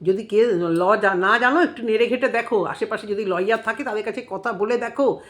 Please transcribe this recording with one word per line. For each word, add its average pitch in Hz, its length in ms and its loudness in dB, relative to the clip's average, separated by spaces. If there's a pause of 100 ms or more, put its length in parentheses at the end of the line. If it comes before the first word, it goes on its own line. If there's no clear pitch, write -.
যদি 190 200 0
কে 220 280 4
ল 175 440 2
জা-, 196 200 2
না 196 240 4
জানো, 262 220 4
একটু 233 220 -2
নেড়ে 220 240 2
ঘেটে 247 200 0
দেখো, 233 360 0
আশেপাশে 214 440 -6
যদি 208 180 -4
লয়ার 196 360 0
থাকে 220 220 -6
তাদের 214 200 -4
কাছে 233 260 -6
কথা 190 240 -6
বলে 214 240 0
দেখো 240 420 -2 (100)